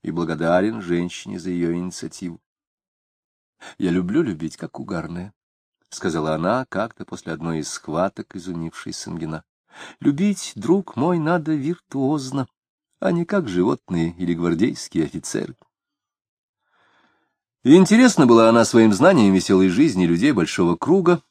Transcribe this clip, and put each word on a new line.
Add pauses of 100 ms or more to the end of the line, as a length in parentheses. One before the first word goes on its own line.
и
благодарен
женщине
за
её
инициативу. (1400)
«Я
люблю
любить,
как
угарная», — (560)
сказала
она
как-то
после
одной
из
схваток,
изумившей
Самгина. (560)
«Любить,
друг
мой,
надо
виртуозно, (520)
а
не
как
животные
или
гвардейские
офицеры». (2000)
И
интересна
была
она
своим
знанием
весёлой
жизни
людей
большого
круга